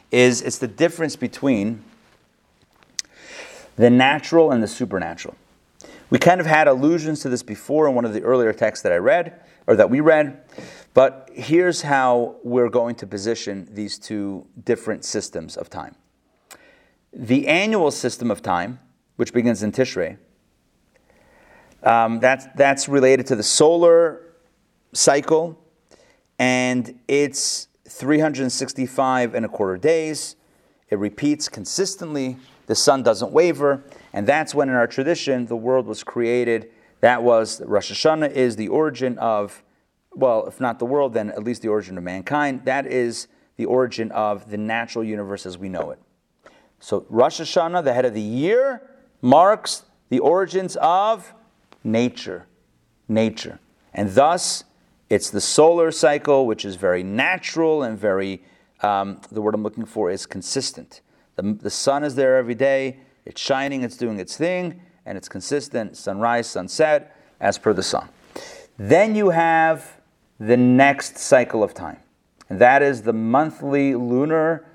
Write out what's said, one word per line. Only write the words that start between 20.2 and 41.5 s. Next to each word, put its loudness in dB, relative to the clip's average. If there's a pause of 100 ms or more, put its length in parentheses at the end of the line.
um, 2
that's, 2
that's 2
related 4
to 0
the -2
solar 4 (720)
cycle, 0 (760)
and 0
it's -2 (200)
three 0
hundred -2
sixty-five -2
and -4
a -8
quarter -2
days. -2 (540)
It -2
repeats -2
consistently. -6 (280)
The -2
sun 2
doesn't 0
waver, 2 (300)
and -4
that's 0
when 0
in 0
our 4
tradition -2
the -6
world 0
was -10
created. -2 (300)
That 4
was, 2
Rosh -2
Hashanah 0
is 0
the -4
origin -2
of, -4 (480)
well, 0
if -14
not -4
the -6
world, -2
then -4
at -10
least -8